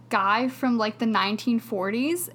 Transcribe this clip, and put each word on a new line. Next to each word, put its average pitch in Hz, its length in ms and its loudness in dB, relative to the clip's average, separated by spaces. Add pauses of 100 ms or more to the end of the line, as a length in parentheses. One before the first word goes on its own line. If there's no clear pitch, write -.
guy 214 400 2
from, 254 300 0
like, 220 220 -2
the 233 60 0
nineteen 214 540 2
forties. 233 760 -2